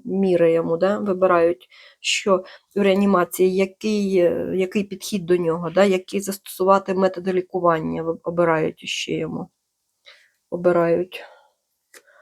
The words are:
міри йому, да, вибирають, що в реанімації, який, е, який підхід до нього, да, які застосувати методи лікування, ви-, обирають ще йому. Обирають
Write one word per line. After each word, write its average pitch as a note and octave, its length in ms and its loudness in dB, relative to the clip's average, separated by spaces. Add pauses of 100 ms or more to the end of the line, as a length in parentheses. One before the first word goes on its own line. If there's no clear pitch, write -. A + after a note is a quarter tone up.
міри F3+ 480 2
йому, E3 240 0
да, F#3+ 220 0
вибирають, F#3 720 0 (320)
що F#3+ 440 0 (320)
в G3+ 60 0
реанімації, F#3+ 760 2
який, G3 640 -2
е, E3+ 360 0
який F#3+ 300 -2
підхід F#3+ 420 -8
до F3+ 100 2
нього, E3+ 340 -2
да, F#3 140 4
які G3 360 0
застосувати F#3+ 760 0
методи F#3 380 0
лікування, E3 680 0
ви-, E3 200 -4
обирають E3 640 -2
ще - 240 -8
йому. E3 360 -8 (1000)
Обирають F3 760 0 (960)